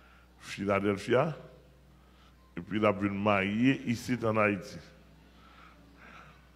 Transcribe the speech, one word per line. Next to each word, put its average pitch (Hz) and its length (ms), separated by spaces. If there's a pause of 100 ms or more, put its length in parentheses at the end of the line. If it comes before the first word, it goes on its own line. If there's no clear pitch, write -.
(400)
Philadelphia. 101 960 (1200)
Et 87 40
puis, 92 180
il 107 60
a 104 60
vu 98 180
marié 104 800
ici 117 380
en 110 120
Haïti. 104 420 (1800)